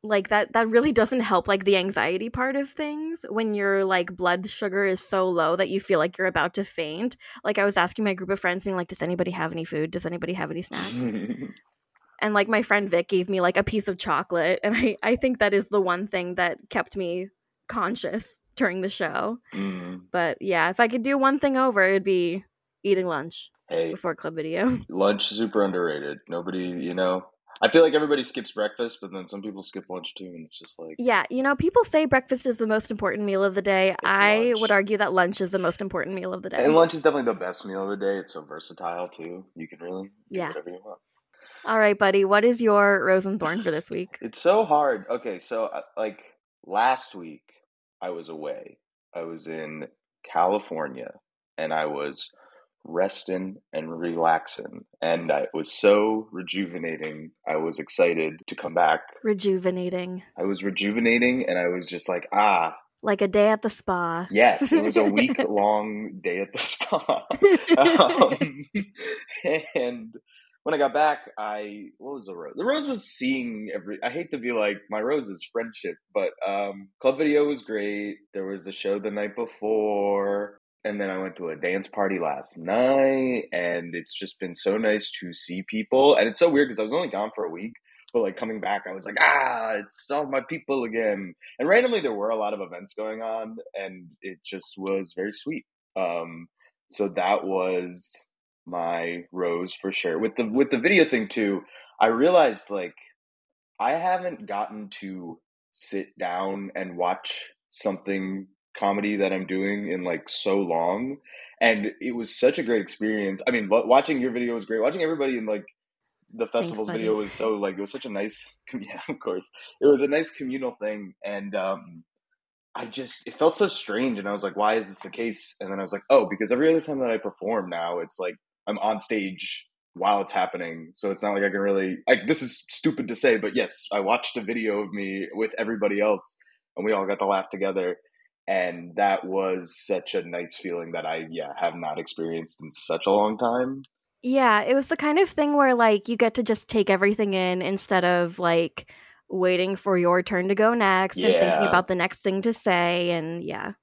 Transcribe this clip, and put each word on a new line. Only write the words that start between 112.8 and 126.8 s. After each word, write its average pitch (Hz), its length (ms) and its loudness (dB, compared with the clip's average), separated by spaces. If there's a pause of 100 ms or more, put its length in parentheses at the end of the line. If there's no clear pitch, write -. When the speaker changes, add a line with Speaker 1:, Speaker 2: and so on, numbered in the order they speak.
Speaker 2:
experience. 101 640 -4
I 131 40 2
mean, 110 180 0
wa-, 110 180 4
watching 139 340 4
your 127 120 0
video 120 220 -2
was 107 100 -6
great. 110 160 -2
Watching 156 220 0
everybody 143 340 0
in, 110 100 -4
like, 104 200 -4 (640)
the 113 140 -2
Speaker 1:
Thanks, - 60 -10 (160)
Speaker 2:
festival's 107 200 -4
Speaker 1:
buddy. 113 120 -4
Speaker 2:
video 110 160 2
was 101 160 -4
so, 113 240 0
like, 98 200 -2
it 98 40 -8
was 101 120 -6
such 135 140 -12
a 117 40 -10
nice, 104 560 -8
<laughs> - 60 -16
yeah, 104 360 -10
of 262 120 -8
course. 92 300 -6 (300)
It - 60 6
was 139 140 8
a 143 80 2
nice 156 240 0
communal 131 480 -8
thing. 104 340 -8 (100)
And, 101 300 -8
um, 95 500 -4 (720)
I 120 120 -8
just, 120 420 -10
it - 60 -14
felt 165 220 4
so 202 120 2
strange. 113 500 -2
And 98 100 -8
I 101 40 -2
was 98 100 -4
like, 95 140 -4
"Why 107 180 4
is 107 140 -2
this 95 100 -14
the 98 120 -14
case?" - 500 -8
And 95 100 -8
then 98 80 -6
I 98 40 -4
was 92 100 -6
like, 101 180 -6
"Oh, 127 180 8
because 101 220 -2
every 139 180 4
other 160 120 4